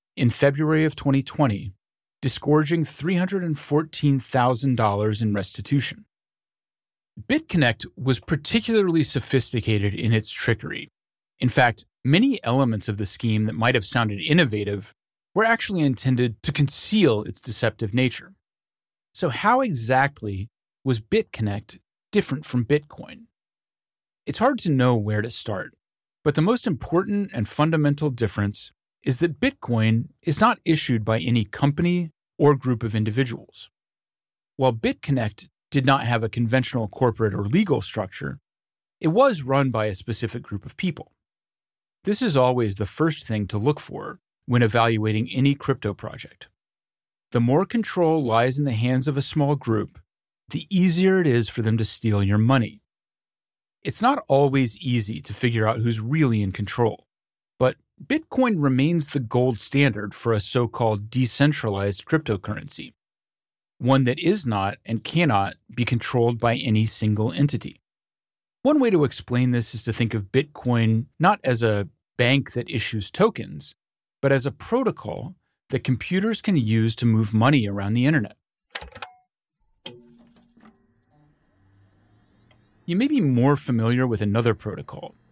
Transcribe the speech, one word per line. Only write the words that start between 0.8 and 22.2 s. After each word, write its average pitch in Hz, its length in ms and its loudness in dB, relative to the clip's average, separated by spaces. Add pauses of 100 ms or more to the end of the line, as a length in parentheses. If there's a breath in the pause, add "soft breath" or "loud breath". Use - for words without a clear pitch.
of 151 120 -2
twenty 135 260 0
twenty, 107 520 -2 (460)
disgorging 151 640 0
three 156 300 -4
hundred 185 300 -2
and 160 120 -4
fourteen 147 640 0
thousand 127 560 0
dollars 107 480 0
in 107 100 0
restitution. - 720 -4 (1200)
BitConnect 170 580 0 (100)
was 131 220 0
particularly 180 840 0
sophisticated 110 880 -2
in 113 180 0
its 110 200 0
trickery. - 560 -4 (500)
In 123 100 2
fact, 120 360 2 (200)
many 208 380 2
elements 117 460 0
of 104 80 -4
the 101 100 -4
scheme 107 380 0
that 107 100 -2
might 120 220 2
have 110 100 -2
sounded 107 340 -2
innovative 147 720 0 (400)
were - 120 0
actually 220 380 0
intended 123 600 0
to 147 100 -4
conceal 143 680 2
its - 180 -12
deceptive 110 520 -4
nature. 127 420 -2 (800)
So - 160 -4
how 208 320 2
exactly 123 880 -2 (360)
was 127 160 0
BitConnect 107 800 -4 (340)
different 147 320 -2